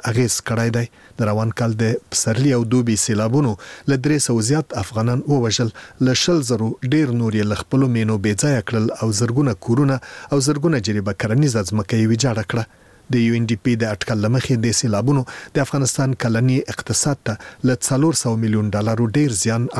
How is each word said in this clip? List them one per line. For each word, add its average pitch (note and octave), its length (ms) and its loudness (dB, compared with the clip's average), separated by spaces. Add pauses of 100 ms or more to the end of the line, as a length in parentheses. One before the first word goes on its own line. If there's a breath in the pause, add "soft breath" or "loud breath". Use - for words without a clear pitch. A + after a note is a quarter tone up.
(100)
اغېز A#2+ 260 0 (120)
کړی A#2 280 0
دی. A#2 100 0 (320 loud breath)
د A2 100 0
روان A2 300 0
کال A2+ 240 0
د A2+ 100 2 (220)
پسرلي C3+ 420 0
او A#2+ 160 0
دوبي A#2+ 300 2
سیلابونو A2+ 500 0 (380 loud breath)
له C#3 60 2
درې C#3+ 300 0
سوه A2+ 220 0
زیات D3 320 -2
افغانان A#2 480 -2
ووژل، A#2+ 420 2 (360 loud breath)
له B2+ 160 2
شل E3+ 260 2
زرو A2+ 220 0 (120)
ډېر C3 380 2
نور A2 180 0
یې G#2 140 2
له G2+ 100 -4
خپلو C3+ 320 2
مینو A2 300 0
بې G#2+ 180 2
ځایه C#3 280 0
کړل A2 280 0
او A#2 100 0 (120)
زرګونه A#2+ 340 0 (140)
کورونه C3+ 320 2 (320 loud breath)
او C#3+ 160 2
زرګونه D3 420 0
جریبه G#2 320 -2
کرنیزه A2+ 480 2
ځمکه G#2+ 240 -2
یې A2 160 4
ویجاړه A#2 400 0
کړه. A2+ 140 -2 (480 soft breath)
د A#2+ 160 2
یو A#2 100 2
ان A#2 100 0
ډي A2+ 140 -2
پي A#2+ 160 0
د A2 160 -2
اټکل G#2 320 -2
له A#2 100 2
مخې A#2+ 300 0
د A2+ 160 0
سیلابونو B2 440 0 (280 loud breath)
د C#3+ 140 2
افغانستان C3+ 580 -2
کلني B2 340 2 (160)
اقتصاد - 540 -2
ته G#2+ 100 -6 (300 loud breath)
له B2 180 0
څلور C#3+ 360 2
سوه A2+ 200 0
میلیون G#2+ 320 0
ډالرو A2 400 0
ډېر C#3+ 300 2
زیان A#2 340 0